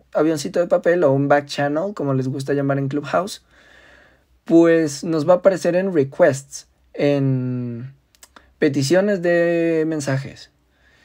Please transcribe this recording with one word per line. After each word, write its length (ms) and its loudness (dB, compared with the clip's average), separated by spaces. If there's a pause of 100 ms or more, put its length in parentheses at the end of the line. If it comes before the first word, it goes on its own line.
(140)
avioncito 460 -2
de 80 0
papel 360 2
o 80 4
un 160 0
back 200 2
channel, 460 -4
como 200 -4
les 160 -2
gusta 240 -6
llamar 240 -2
en 100 -4
Clubhouse, 560 -4 (1000)
pues 580 4
nos 240 -2
va 60 6
a 40 6
aparecer 380 2
en 180 0
requests, 760 0 (260)
en 1000 -2 (680)
peticiones 640 2
de 680 0
mensajes. 640 -6 (540)